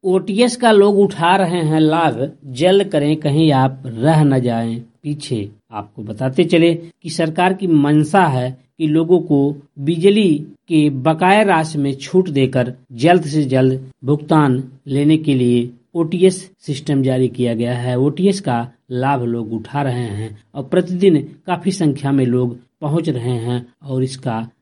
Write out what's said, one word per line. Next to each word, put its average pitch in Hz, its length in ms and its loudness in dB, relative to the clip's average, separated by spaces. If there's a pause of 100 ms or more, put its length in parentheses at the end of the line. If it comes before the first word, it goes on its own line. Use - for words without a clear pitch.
ओटीएस 190 500 0
का 233 160 2
लोग 208 260 6
उठा 190 380 2
रहे 180 240 0
हैं 156 200 0
लाभ, 156 500 0 (140)
जल्द 180 440 2
करें 151 280 0
कहीं 156 360 2
आप 131 340 0
रह 135 380 2
न 135 160 2
जाएं 117 400 -4 (220)
पीछे। 135 460 -6 (220)
आपको 107 320 -14
बताते 131 420 -2
चले 165 300 2
कि - 360 -14
सरकार 165 440 -2
की 190 120 -8
मंशा 151 600 2
है 131 240 -2 (280)
कि 160 80 -2
लोगों 165 340 2
को 151 200 0 (380)
बिजली 175 540 2 (360)
के 151 220 2
बकाया 160 520 2
राशि 160 360 0
में 139 160 -2
छूट 180 340 0
देकर 131 440 0 (200)
जल्द 156 340 2
से 147 180 0
जल्द 131 460 0 (140)
भुगतान 147 580 2 (240)
लेने 143 300 2
के 156 180 0
लिए 120 360 0 (240)
ओटीएस 175 640 0
सिस्टम 139 440 -4
जारी 127 260 2
किया 120 260 -2
गया 120 200 -2
है। 123 240 -4
ओटीएस 180 420 0
का 120 260 -4 (240)
लाभ 127 320 -2
लोग 117 300 -6
उठा 139 300 -6
रहे 123 260 -4
हैं 107 280 -10 (180)
और 143 100 -10
प्रतिदिन 180 580 2 (240)
काफी 180 260 -4
संख्या 139 400 -2
में 135 140 2
लोग 123 320 -2 (220)
पहुंच 156 280 -2
रहे 123 300 -4
हैं 120 280 -6 (160)
और 131 200 -4
इसका 127 440 -6 (160)